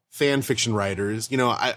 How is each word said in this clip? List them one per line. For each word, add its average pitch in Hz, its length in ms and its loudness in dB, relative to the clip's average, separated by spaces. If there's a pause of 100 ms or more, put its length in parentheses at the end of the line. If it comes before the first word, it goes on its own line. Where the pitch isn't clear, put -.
fan 139 320 2
fiction 117 320 0
writers. 101 580 -2
You 131 60 0
know, 127 100 4
I, 123 300 0